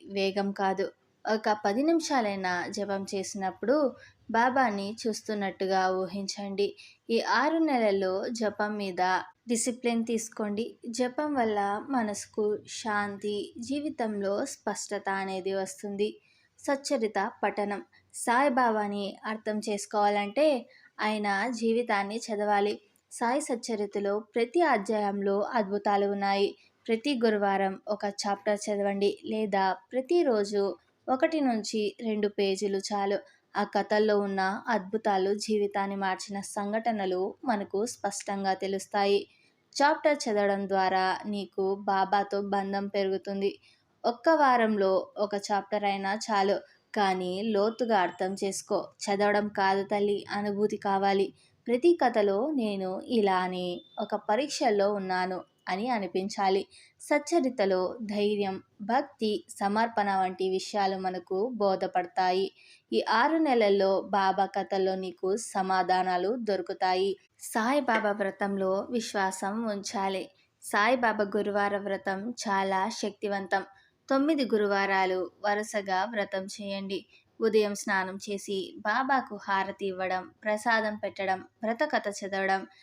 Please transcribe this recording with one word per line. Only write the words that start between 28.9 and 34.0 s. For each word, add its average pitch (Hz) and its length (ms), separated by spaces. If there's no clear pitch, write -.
లేదా 196 480
ప్రతిరోజు 220 1040
ఒకటి 311 320
నుంచి 220 600
రెండు 214 260
పేజీలు 196 500
చాలు. 196 420
ఆ 202 60
కథల్లో 208 560